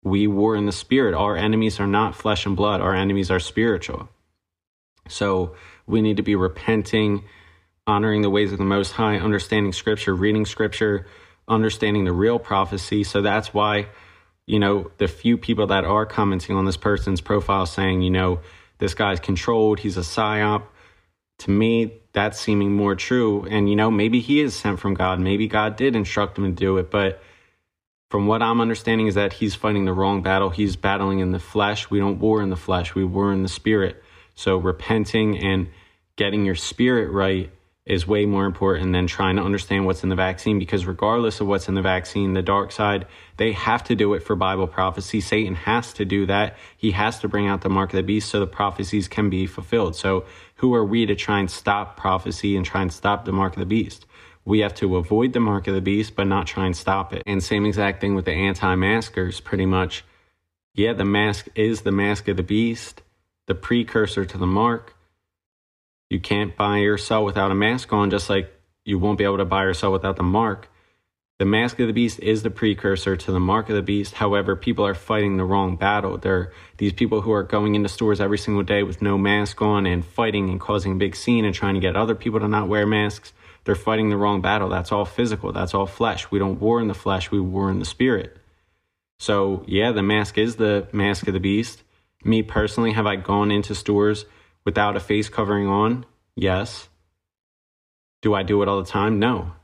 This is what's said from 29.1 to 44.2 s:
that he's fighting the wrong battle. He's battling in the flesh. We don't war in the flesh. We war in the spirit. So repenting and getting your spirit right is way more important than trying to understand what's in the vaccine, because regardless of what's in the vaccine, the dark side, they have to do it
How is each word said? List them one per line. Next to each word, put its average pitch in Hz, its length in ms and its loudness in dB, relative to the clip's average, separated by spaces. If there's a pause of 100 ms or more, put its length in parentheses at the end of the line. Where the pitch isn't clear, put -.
that 101 180 0
he's 104 220 -2
fighting 104 300 0
the 92 80 0
wrong 98 280 2
battle. 95 280 2
He's 92 260 0
battling 98 440 0
in 92 120 0
the 90 80 -2
flesh. 104 500 -2
We 101 100 0
don't 98 200 0
war 107 220 2
in 98 80 -2
the 92 80 -4
flesh. 90 360 -4
We 95 120 0
war 98 260 0
in 95 120 0
the 95 60 -2
spirit. 101 540 0 (320)
So 95 220 0
repenting 104 840 0
and 95 300 0 (460)
getting 101 300 0
your 92 100 0
spirit 120 560 0
right 95 380 0 (340)
is 90 220 -2
way 104 220 2
more 98 180 2
important 92 480 0
than 90 140 2
trying 95 300 0
to 101 40 0
understand 98 440 0
what's 92 180 -2
in 95 60 0
the 95 60 0
vaccine, 95 440 0
because 90 260 -2
regardless 107 560 0
of 104 60 0
what's 98 200 0
in 95 60 -2
the 98 80 0
vaccine, 95 520 -2
the 95 80 0
dark 98 300 0
side, 101 360 -2 (300)
they 110 160 0
have 110 300 -2
to 120 120 0
do 101 180 2
it 92 80 -2